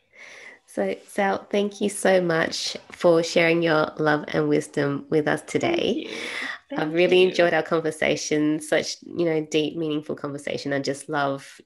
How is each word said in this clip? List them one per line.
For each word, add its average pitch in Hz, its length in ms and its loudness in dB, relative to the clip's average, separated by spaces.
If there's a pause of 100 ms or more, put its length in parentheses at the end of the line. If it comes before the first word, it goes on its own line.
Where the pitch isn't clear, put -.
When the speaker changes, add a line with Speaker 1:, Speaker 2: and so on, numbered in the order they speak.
(680)
Speaker 1:
So, 196 300 -4 (100)
Sal, 196 440 -2
thank 202 300 -2
you 208 80 0
so 190 320 2
much - 560 -2 (140)
for 170 320 4
sharing 165 400 2
your 156 360 2
love 151 300 2
and 156 200 0
wisdom 147 600 -2
with 151 180 2
us 151 140 0
today. - 640 -2
Speaker 2:
Thank - 40 -14
you. - 20 -12 (600)
Speaker 1:
I've 277 60 -6
Speaker 2:
Thank 160 160 2
Speaker 1:
really 180 280 6
Speaker 2:
you. 185 60 6
Speaker 1:
enjoyed 170 260 2
our 160 80 2
conversation, 156 960 0
such, - 460 -2
you - 200 -4
know, 160 180 2
deep, 151 340 -2
meaningful 151 400 -4
conversation. 143 560 -6
I 139 80 -2
just - 280 -6
love, 139 580 -4